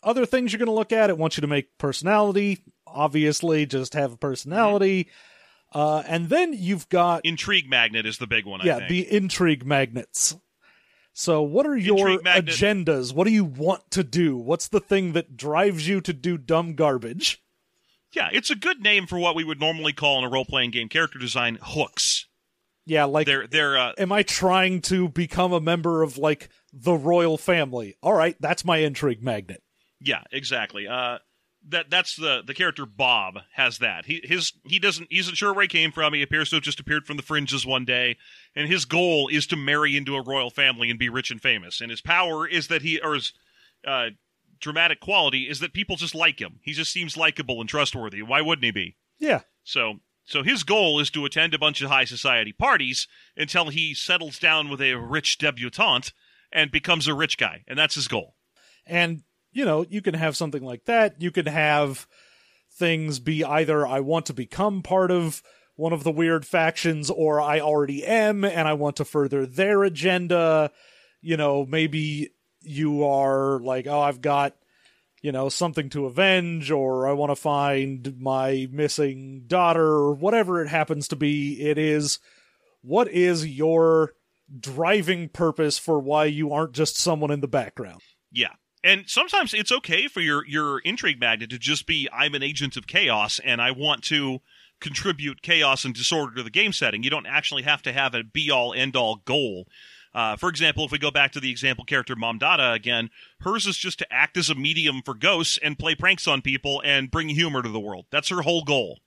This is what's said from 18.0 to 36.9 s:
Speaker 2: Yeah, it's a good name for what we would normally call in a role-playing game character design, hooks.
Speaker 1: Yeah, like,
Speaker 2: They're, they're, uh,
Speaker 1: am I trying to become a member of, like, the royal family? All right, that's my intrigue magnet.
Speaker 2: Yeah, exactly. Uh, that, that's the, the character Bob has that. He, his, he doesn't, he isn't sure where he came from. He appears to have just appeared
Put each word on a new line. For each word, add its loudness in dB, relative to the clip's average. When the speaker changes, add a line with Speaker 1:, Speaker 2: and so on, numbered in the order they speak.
Speaker 2:
Yeah, -2
it's 0
a 0
good -2
name 2
for -4
what 2
we -2
would -6
normally -2
call 2
in -2
a -4
role-playing 0
game -4
character -2
design, -2
hooks. -2
Speaker 1:
Yeah, 2
like, 2
Speaker 2:
They're, 0
they're, 2
uh, 0
Speaker 1:
am 0
I 4
trying 2
to 2
become 0
a 2
member 2
of, 0
like, 0
the 0
royal 4
family? 0
All 4
right, 4
that's -2
my 2
intrigue 0
magnet. -6
Speaker 2:
Yeah, -2
exactly. -6
Uh, -4
that, -4
that's 0
the, -2
the -10
character -2
Bob 0
has 0
that. -4
He, -6
his, -2
he -2
doesn't, -2
he 0
isn't -4
sure 0
where 2
he 2
came 0
from. 0
He 0
appears 0
to 0
have 0
just -4
appeared -4